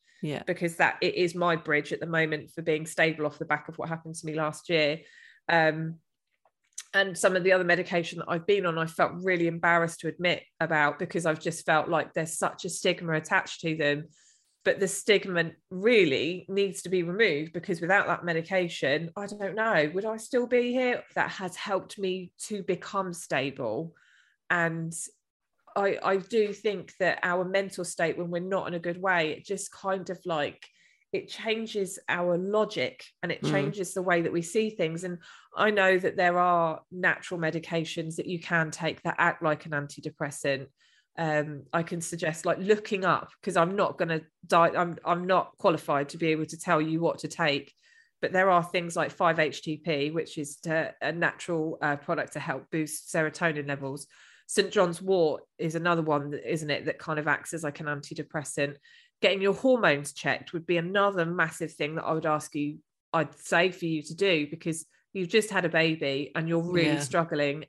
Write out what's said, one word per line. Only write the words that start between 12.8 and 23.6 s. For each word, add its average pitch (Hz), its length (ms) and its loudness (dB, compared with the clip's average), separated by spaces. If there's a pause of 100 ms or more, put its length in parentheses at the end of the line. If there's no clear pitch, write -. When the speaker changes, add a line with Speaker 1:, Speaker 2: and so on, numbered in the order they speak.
Speaker 2:
attached - 480 0
to 160 140 -2
them. 151 300 0 (580)
But 190 160 2
the 190 80 2
stigma 185 640 2 (180)
really 180 800 2
needs 196 340 -2
to 175 60 -8
be 180 140 2
removed, 170 500 0
because 175 280 -6
without 185 260 2
that 170 180 -2
medication, 165 920 0
I 202 120 -8
don't 202 280 -6
know, 190 380 2
would 196 120 -2
I 220 120 -4
still 240 300 0
be 247 240 2
here? 247 320 0 (120)
That 170 160 0
has 185 240 -8
helped - 440 -4
me 185 320 -4 (160)
to 202 160 -6
become 185 500 -2
stable. 139 800 -4 (560)